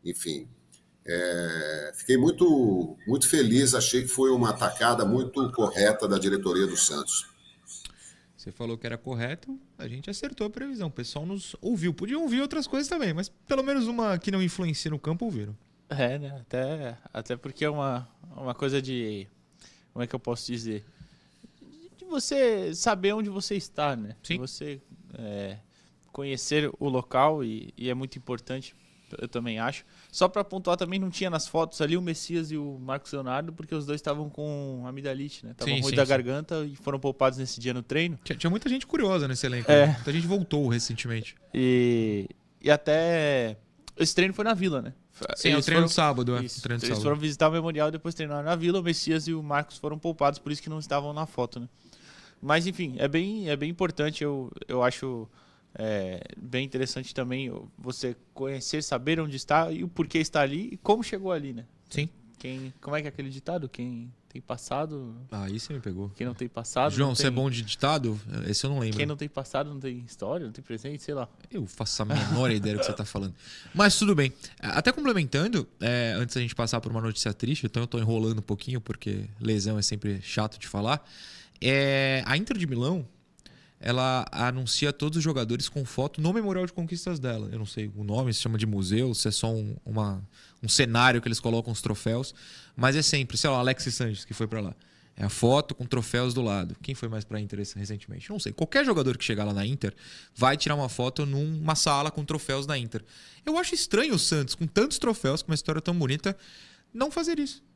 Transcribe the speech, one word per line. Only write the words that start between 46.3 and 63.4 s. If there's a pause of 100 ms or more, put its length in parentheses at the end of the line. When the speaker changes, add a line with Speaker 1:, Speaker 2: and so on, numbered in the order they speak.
Speaker 2:
é.
Speaker 3:
isso,
Speaker 2:
O
treino
de
Speaker 3:
eles
Speaker 2:
sábado.
Speaker 3:
foram
visitar
o
Memorial
e
depois
treinaram
na
Vila.
O
Messias
e
o
Marcos
foram
poupados,
por
isso
que
não
estavam
na
foto,
né? (760)
Mas,
enfim,
é
bem,
é
bem
importante,
eu, (160)
eu
acho, (480)
é, (140)
bem
interessante
também (240)
você (160)
conhecer,
saber
onde
está
e
o
porquê
está
ali
e
como
chegou
ali,
né? (260)
Speaker 2:
Sim. (300)
Speaker 3:
Quem,
como
é
que
é
aquele
ditado?